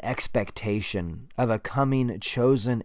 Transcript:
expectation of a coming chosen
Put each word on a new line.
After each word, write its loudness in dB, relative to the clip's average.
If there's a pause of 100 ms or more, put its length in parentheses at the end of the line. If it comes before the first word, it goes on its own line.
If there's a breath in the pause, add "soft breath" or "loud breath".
expectation -2 (100)
of 2
a 2
coming 0
chosen 2